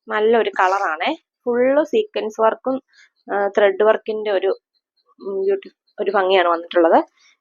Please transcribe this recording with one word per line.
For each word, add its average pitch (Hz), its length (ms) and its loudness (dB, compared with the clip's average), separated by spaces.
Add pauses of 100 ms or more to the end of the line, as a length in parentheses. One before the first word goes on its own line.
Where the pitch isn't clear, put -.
നല്ലൊരു 214 520 0
കളറാണേ. 190 520 -2 (320)
ഫുൾ 254 400 0
സീക്വൻസ് 220 580 -4
വർക്കും, 220 340 0 (580)
ആ, - 20 -2 (120)
ത്രെഡ് 202 420 2
വർക്കിന്റെ 214 480 -2
ഒരു, 190 140 0 (680)
ഉം, 196 240 -8
ബ്യൂട്ടി-, 196 320 -4 (260)
ഒരു 196 100 -4
ഭംഗിയാണ് 185 420 2
വന്നിട്ടുള്ളത്. 170 460 2 (420)